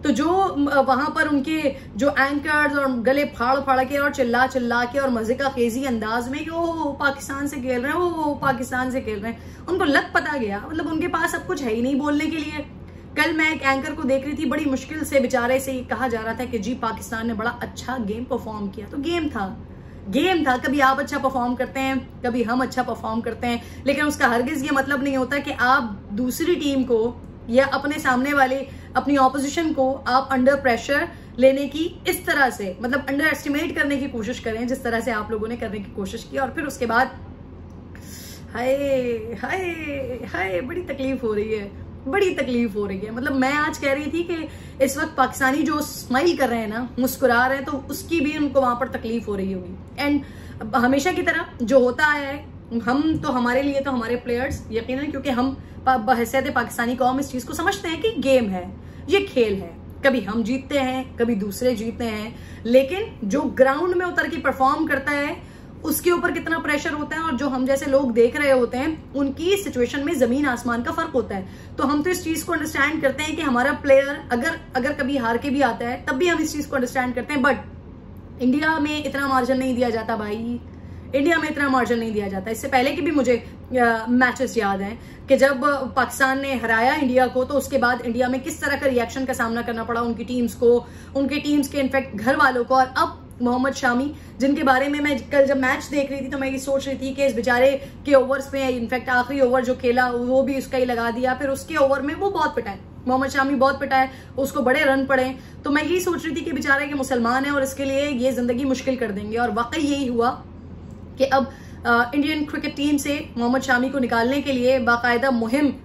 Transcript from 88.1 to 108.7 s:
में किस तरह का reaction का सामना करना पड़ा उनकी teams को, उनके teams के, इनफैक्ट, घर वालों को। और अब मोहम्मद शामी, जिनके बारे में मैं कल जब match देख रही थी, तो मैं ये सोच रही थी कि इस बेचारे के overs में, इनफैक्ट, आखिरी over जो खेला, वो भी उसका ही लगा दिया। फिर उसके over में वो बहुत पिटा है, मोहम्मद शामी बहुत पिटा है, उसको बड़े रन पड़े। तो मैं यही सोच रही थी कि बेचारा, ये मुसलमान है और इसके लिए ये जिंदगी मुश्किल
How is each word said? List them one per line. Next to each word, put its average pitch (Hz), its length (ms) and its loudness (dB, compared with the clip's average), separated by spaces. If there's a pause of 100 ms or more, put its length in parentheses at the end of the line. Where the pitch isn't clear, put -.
में 254 160 -2
किस - 180 -8
तरह 285 160 0
का 285 100 0
reaction 247 380 0
का 254 80 -4
सामना 233 280 -2
करना 233 220 -4
पड़ा 233 180 -2
उनकी 233 220 -2
teams 240 320 -2
को, 240 320 4 (280)
उनके 277 220 0
teams 285 300 2
के, - 100 -4
इनफैक्ट, 262 380 0
घर 220 200 2
वालों 254 280 4
को। 262 120 2
और 262 220 4
अब - 320 -2 (120)
मोहम्मद 254 320 2
शामी, 262 420 0 (240)
जिनके 285 240 2
बारे 269 240 4
में 285 120 0
मैं 285 300 -2
कल 277 160 8
जब 269 120 2
match 262 280 0
देख 277 260 0
रही 277 100 -6
थी, 262 60 -6
तो 277 100 -6
मैं 269 140 -2
ये 269 80 -4
सोच 277 280 -2
रही 269 100 -4
थी 262 160 -6
कि 277 120 0
इस 254 100 2
बेचारे 254 560 2 (140)
के 285 80 4
overs 262 400 4
में, 269 160 0
इनफैक्ट, 247 400 -2
आखिरी 254 320 2
over 254 240 4
जो 254 100 0
खेला, 247 340 2
वो 247 340 2
भी 269 140 0
उसका 262 200 -4
ही 254 80 4
लगा 233 260 -2
दिया। 254 220 0
फिर 269 160 -2
उसके 269 260 -6
over 277 260 6
में 294 140 -2
वो 392 140 0
बहुत 320 260 0
पिटा 220 160 -4
है, 196 80 -10 (280)
मोहम्मद 262 220 2
शामी 277 260 2
बहुत 269 240 4
पिटा 269 180 2
है, 262 140 4 (260)
उसको 269 240 -2
बड़े 254 220 4
रन 269 220 4
पड़े। 262 300 2 (280)
तो 302 60 -4
मैं 302 140 2
यही 339 160 2
सोच 349 260 -2
रही 320 100 -4
थी 330 60 -4
कि 320 100 -4
बेचारा, 277 320 2
ये 285 100 -4
मुसलमान 262 520 2
है 285 60 0
और 285 120 2
इसके 269 220 -2
लिए 269 220 2
ये 262 240 2
जिंदगी 240 340 0
मुश्किल 262 300 0